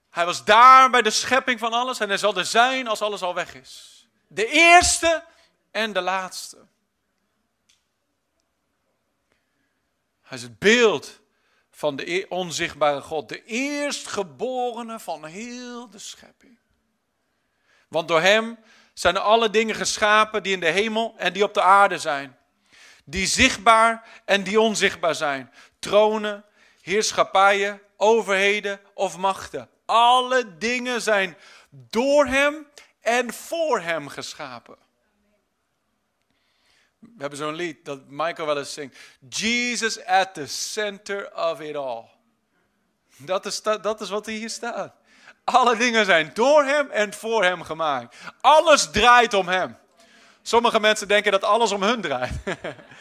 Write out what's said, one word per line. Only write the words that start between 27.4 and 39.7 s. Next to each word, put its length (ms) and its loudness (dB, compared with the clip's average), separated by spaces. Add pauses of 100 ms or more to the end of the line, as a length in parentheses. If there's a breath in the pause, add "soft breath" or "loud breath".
overheden 840 0 (140)
of 240 -4
machten. 520 -6 (160)
Alle 720 2
dingen 440 -4
zijn 360 0 (320 soft breath)
door 560 0
hem 420 -2 (340 soft breath)
en 320 -2
voor 460 -4
hem 280 -6
geschapen. 720 -16 (2250)
We 80 -20 (100)
hebben 220 -10
zo'n 160 -6
lied 300 -10
dat 220 -12
Michael 400 -6
wel 100 0
eens 160 -10
zingt. 240 -14 (320 loud breath)
"Jesus 760 -4